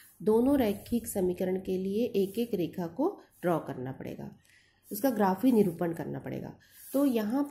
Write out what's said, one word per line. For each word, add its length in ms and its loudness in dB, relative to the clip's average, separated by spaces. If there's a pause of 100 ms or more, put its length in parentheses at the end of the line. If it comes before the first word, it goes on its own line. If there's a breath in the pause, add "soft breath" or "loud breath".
(240 loud breath)
दोनों 360 4
रैखिक 480 0
समीकरण 540 0
के 180 -2
लिए 260 0 (100)
एक 240 0
एक 160 -2
रेखा 340 -2
को 280 -2 (240 loud breath)
ड्रॉ 200 2
करना 320 -8
पड़ेगा, 360 -10 (600 soft breath)
उसका 200 0
ग्राफी 400 2
निरूपण 420 2
करना 260 -8
पड़ेगा। 340 -10 (400 loud breath)
तो 120 2
यहाँ 460 2